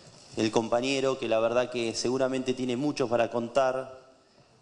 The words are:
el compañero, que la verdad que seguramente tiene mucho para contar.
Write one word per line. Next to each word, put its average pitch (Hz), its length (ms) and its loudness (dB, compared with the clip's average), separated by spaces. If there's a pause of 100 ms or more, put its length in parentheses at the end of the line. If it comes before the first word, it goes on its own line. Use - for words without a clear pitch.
(360)
el 113 160 0
compañero, 127 680 0
que 120 80 -6
la 113 140 2
verdad 120 280 2
que 113 280 -4
seguramente 127 580 0
tiene 123 220 -2
mucho 143 320 -2
para 117 200 2
contar. 131 680 0 (640)